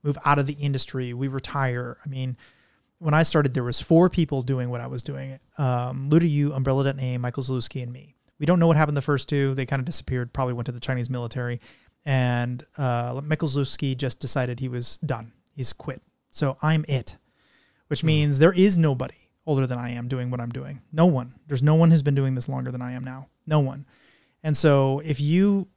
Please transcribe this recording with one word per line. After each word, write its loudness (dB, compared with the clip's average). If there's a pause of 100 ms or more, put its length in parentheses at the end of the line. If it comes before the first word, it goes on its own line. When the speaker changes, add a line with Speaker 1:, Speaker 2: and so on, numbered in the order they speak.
Speaker 1:
move -4
out 4
of 0
the -6
industry. -4
We -4
retire. -4
I -10
mean, -6 (640)
when 2
I 6
started, 2
there 0
was -4
four 6
people 0
doing -4
what -6
I -10
was -8
doing. -10 (200)
Um, -2
Luda 4
Yu, 0
Umbrella 0
dot -2
name, -4
Michael -6
Zalewski, -6
and -10
me. -20 (240)
We -2
don't 4
know 6
what 6
happened 4
the 0
first -2
two. 0
They -2
kinda -2
disappeared, -4
probably -2
went -6
to -6
the -12
Chinese -4
military. -6 (440)
And, 0 (160)
uh, -2
Michael -2
Zalewski -2
just -4
decided -2
he -6
was -6
done. -6 (220)
He's -2
quit. -10 (300)
So -2
I'm 2
it, -4 (720)
which -2
Speaker 2:
Hmm. 0
Speaker 1:
means 4
there 8
is 6
nobody 0 (180)
older 2
than -4
I -6
am -6
doing -4
what -4
I'm -6
doing. -10 (120)
No 6
one. 0 (120)
There's -2
no 6
one 8
who's 6
been 2
doing 0
this -6
longer -6
than -8
I -8
am -10
now. -14 (200)
No 2
one. -4 (580)
And 0
so 4
if -4
you 2